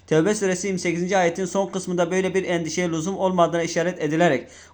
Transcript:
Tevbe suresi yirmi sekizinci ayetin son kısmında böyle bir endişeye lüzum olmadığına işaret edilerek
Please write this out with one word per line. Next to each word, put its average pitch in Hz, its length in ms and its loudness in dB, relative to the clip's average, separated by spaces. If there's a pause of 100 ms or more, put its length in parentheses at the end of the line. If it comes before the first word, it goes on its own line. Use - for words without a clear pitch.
Tevbe 165 280 2
suresi 185 320 -2
yirmi 190 120 -2
sekizinci 180 380 -2
ayetin 180 280 2
son 196 220 0
kısmında 180 440 -2
böyle 185 220 0
bir 185 100 0
endişeye 175 460 -2
lüzum 165 280 -2
olmadığına 170 460 2
işaret 170 380 -2
edilerek 156 460 2 (260)